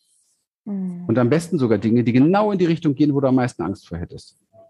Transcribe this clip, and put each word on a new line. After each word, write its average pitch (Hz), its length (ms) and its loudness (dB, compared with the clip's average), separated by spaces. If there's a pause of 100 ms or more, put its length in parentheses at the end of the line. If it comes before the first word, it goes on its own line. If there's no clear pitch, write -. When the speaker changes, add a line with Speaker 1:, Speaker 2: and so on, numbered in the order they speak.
(640)
Speaker 1:
Mhm. 185 420 -8
Speaker 2:
Und 113 120 2
am 123 120 2
besten 165 280 -2
sogar 113 200 2
Dinge, 117 240 0
die 113 100 0
genau 185 400 4
in 196 60 -2
die 180 80 0
Richtung 160 280 0
gehen, 147 200 2
wo 139 60 0
du 131 80 2
am 127 60 2
meisten 123 280 0
Angst 98 260 -8
vor 85 100 -10
hättest. - 400 -14 (320)